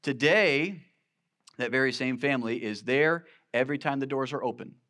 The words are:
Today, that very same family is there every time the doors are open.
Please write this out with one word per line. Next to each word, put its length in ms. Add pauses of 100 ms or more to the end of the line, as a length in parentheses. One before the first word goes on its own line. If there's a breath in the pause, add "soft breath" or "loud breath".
Today, 800 (760)
that 140
very 220
same 240
family 460
is 200
there 440 (260 soft breath)
every 240
time 220
the 80
doors 260
are 100
open. 320 (140)